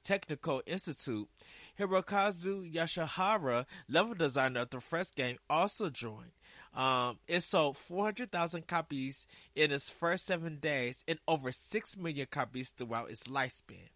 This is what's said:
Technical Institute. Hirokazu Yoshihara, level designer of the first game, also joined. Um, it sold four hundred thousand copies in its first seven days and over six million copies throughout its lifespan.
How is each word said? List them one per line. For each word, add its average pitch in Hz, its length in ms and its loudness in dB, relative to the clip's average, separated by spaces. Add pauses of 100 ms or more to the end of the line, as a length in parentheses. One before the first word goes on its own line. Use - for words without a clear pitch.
Technical 151 640 -2
Institute. 131 600 -4 (500)
Hirokazu 190 960 0
Yoshihara, 165 880 2 (240)
level 208 260 4
designer 131 480 2
of 120 80 -4
the 127 100 -6
first - 340 -4
game, 127 240 -2 (100)
also 180 400 2
joined. 107 440 -6 (420)
Um, 127 520 2
it 170 140 2
sold 147 380 4
four 185 260 -2
hundred 214 260 -2
thousand 170 360 -2
copies 139 600 -2 (280)
in 151 180 6
its 139 160 -2
first 175 380 0
seven 165 320 -2
days 135 500 0
and 160 180 0
over 135 260 2
six - 440 -2
million 156 340 -4
copies 127 400 -2
throughout 117 400 -4
its 113 140 -8
lifespan. 127 720 -4